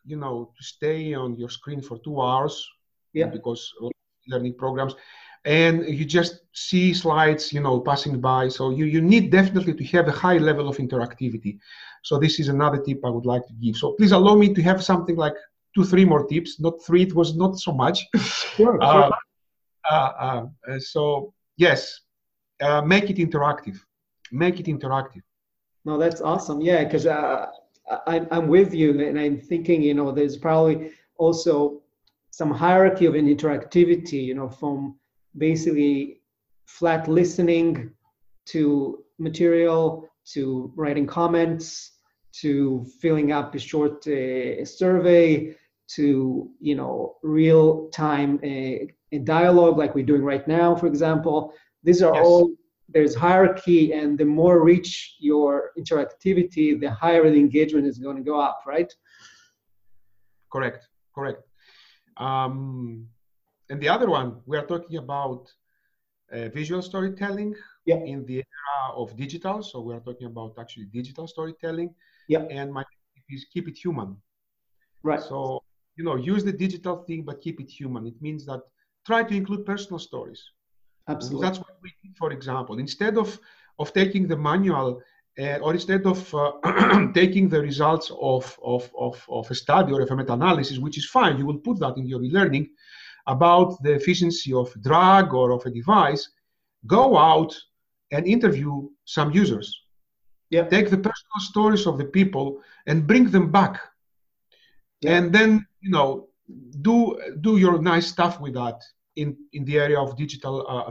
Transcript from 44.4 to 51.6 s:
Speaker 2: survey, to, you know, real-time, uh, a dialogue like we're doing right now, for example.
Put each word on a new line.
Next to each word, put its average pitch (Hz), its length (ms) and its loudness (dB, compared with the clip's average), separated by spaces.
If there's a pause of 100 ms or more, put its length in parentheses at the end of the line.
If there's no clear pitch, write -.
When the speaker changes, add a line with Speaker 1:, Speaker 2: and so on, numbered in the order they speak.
Speaker 2:
survey, 175 920 4 (420)
to, 135 540 0 (100)
you 147 140 -2
know, 131 480 -6
real-time, 156 1200 2
uh, 135 440 -6 (260)
a 151 100 -6
dialogue 165 540 6
like 147 180 -2
we're 135 180 0
doing 139 120 2
right 139 240 -4
now, 170 260 4
for 170 120 -2
example. 156 640 0 (300)